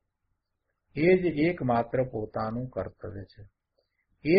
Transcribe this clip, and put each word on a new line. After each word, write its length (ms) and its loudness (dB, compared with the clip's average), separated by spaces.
એ 200 2
જ 80 2
એકમાત્ર 640 0
પોતાનું 640 -6
કર્તવ્ય 560 -10
છે. 180 -20
એ 140 6